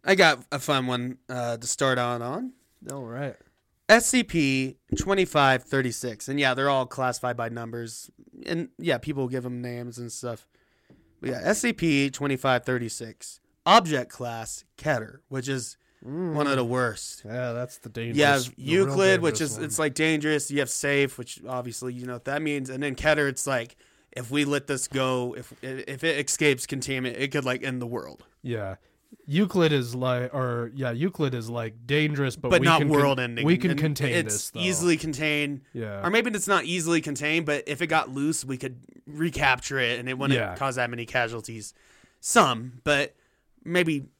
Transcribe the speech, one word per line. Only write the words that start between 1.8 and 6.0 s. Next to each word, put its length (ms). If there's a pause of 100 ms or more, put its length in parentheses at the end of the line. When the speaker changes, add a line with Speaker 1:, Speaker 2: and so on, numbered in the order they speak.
Speaker 1:
out 240
on. 300 (380)
Speaker 2:
All 140
right. 320 (520)
Speaker 1:
S 180
C 160
P 540 (220)
twenty-five 680
thirty-six. 640